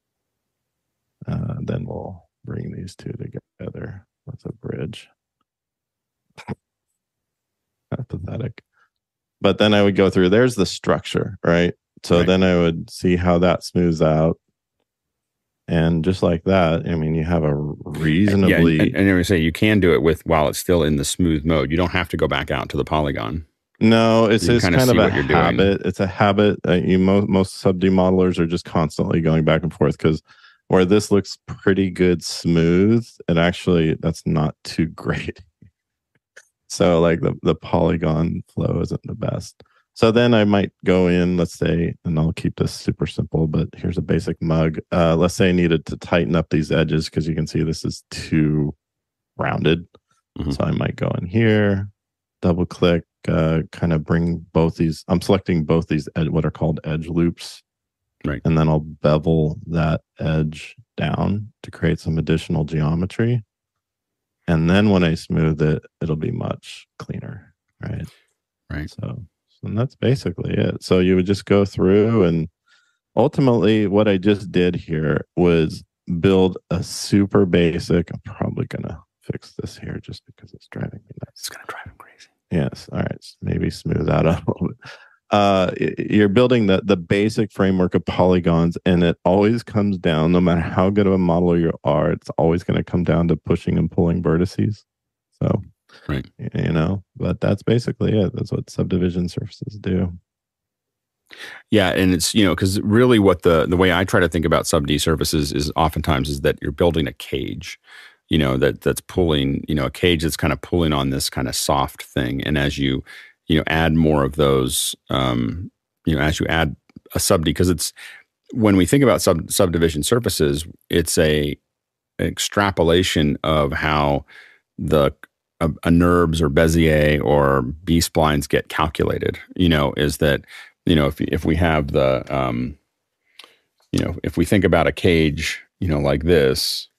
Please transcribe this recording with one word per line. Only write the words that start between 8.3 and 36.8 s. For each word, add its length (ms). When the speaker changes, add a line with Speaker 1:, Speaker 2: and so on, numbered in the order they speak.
Speaker 1:
But 180
then 160
I 80
would 140
go 140
through, 200
there's 260
the 100
structure, 800
right? 300
So 140
Speaker 2:
Right. 80
Speaker 1:
then 160
I 180
would 300
see 260
how 220
that 260
smooths 380
out. 360
And 360
just 180
like 220
that, 440
I 80
mean, 180
you 100
have 200
a 40
Speaker 2:
Yeah, 540
Speaker 1:
reasonably 800
Speaker 2:
and, 160
and, 120
and 100
I 40
say 160
you 140
can 260
do 160
it 80
with, 240
while 220
it's 100
still 240
in 140
the 80
smooth 400
mode. 260
You 60
don't 160
have 180
to 60
go 100
back 240
out 200
to 60
the 80
polygon. 600
Speaker 1:
No, 460
it's 180
Speaker 2:
You 60
can 100
Speaker 1:
just 60
Speaker 2:
kinda 120
Speaker 1:
kind 120
of 40
Speaker 2:
see 40
Speaker 1:
a 40
Speaker 2:
what 120
you're 100
doing. 180
Speaker 1:
habit. 420
It's 160
a 60
habit. 600
Uh, 80
you 240
mo-, 300
most 280
sub 240
D 80
modelers 500
are 80
just 180
constantly 560
going 240
back 180
and 100
forth 260
'cause 240
where 160
this 260
looks 260
pretty 440
good 340
smooth, 840
it 80
actually, 580
that's 320
not 280
too 220
<laughs> 80
great. 460
So, 320